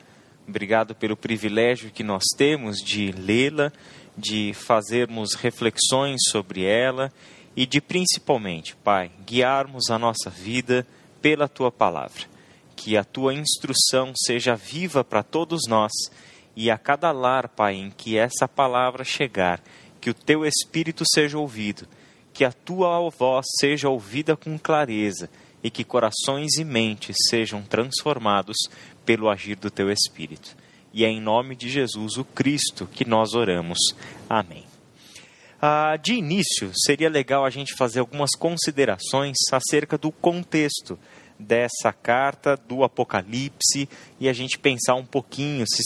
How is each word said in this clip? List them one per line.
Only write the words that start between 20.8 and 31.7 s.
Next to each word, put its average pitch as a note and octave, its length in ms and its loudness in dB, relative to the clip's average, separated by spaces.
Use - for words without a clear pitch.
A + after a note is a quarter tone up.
seja D3 300 2
ouvido, A2 500 -6
que - 100 2
a B2+ 80 4
tua F3 480 0
voz C3 340 0
seja C#3+ 300 2
ouvida C3 440 -2
com D#3 240 -8
clareza G#2+ 720 0
e A2+ 80 -4
que - 140 -6
corações C#3 720 0
e D#3+ 80 -2
mentes A2+ 520 -2
sejam G#2+ 320 0
transformados A2 960 0
pelo A2 240 2
agir G2+ 280 -2
do G2+ 140 -6
teu G2 200 0
Espírito. - 680 -4
E A2 140 2
é A2 60 6
em A2 100 -4
nome A#2 340 0
de A#2+ 140 -10
Jesus, A2+ 480 -4